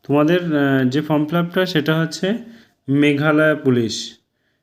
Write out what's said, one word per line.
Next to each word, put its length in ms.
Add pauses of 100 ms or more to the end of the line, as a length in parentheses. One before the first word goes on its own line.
তোমাদের, 360
আহ, 460
যে 120
ফর্ম 240
ফিল 140
আপটা 260
সেটা 340
হচ্ছে 340 (560)
মেঘালয় 680
পুলিশ। 640 (440)